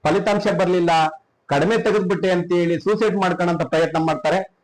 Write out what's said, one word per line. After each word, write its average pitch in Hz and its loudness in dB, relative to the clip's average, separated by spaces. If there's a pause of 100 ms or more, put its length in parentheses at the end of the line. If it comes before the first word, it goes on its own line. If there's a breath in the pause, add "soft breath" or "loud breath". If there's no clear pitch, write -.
ಫಲಿತಾಂಶ 202 0
ಬರ್ಲಿಲ್ಲ, 180 2 (540)
ಕಡಿಮೆ 196 0
ತೆಗೆದ್ಬಿಟ್ಟೆ" 190 0
ಅಂತ 175 -2
ಹೇಳಿ 170 0
ಸೂಸೈಡ್ 208 0
ಮಾಡ್ಕೊಳ್ಳೋಂಥ 175 -2
ಪ್ರಯತ್ನ 160 0
ಮಾಡ್ತಾರೆ. 160 -2